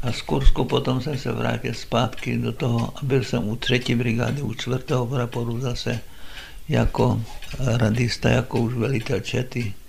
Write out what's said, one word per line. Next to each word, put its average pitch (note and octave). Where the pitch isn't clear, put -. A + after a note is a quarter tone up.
a A#2+
z -
Kursku C#3
potom B2+
jsem C#3+
se B2
vrátil A#2
zpátky A#2+
do B2
toho A#2
a -
byl C3
jsem A#2+
u A2
třetí B2
brigády, A#2
u A2+
čtvrtého B2
praporu A#2+
zase A#2
jako A#2+
radista, A#2
jako A#2+
už A#2
velitel A#2+
čety A#2+